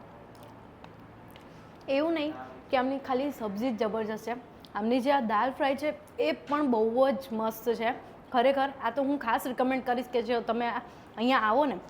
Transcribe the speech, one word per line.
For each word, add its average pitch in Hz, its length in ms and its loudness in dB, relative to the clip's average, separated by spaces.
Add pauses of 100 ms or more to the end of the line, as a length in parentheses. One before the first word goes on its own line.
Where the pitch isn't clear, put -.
(1900)
એવું 294 240 2
નહીં 302 200 -2 (380)
કે 269 60 4
આમની 262 220 2
ખાલી 269 320 0
સબ્જી 226 420 -4
જ 208 60 -4
જબરજસ્ત 214 480 -2
છે, 233 100 -4 (380)
આમની 226 260 2
જે 269 120 2
આ 277 80 4
દાલ 220 300 2
ફ્રાય 269 260 0
છે 294 180 -2 (240)
એ 294 140 2
પણ 294 380 0
બહુ 233 400 4
જ - 60 0 (160)
મસ્ત 220 400 -2
છે. 226 220 0 (380)
ખરેખર 269 400 4 (100)
આ 226 80 -2
તો 277 120 0
હું 277 160 2
ખાસ 240 280 0
રિકમેન્ડ 254 380 0
કરીશ 247 280 0
કે 233 100 2
જો 233 180 0
તમે 233 260 0
આ, 226 120 -2 (380)
અહીંયા 247 220 4
આવો 220 260 4
ને 220 140 0 (120)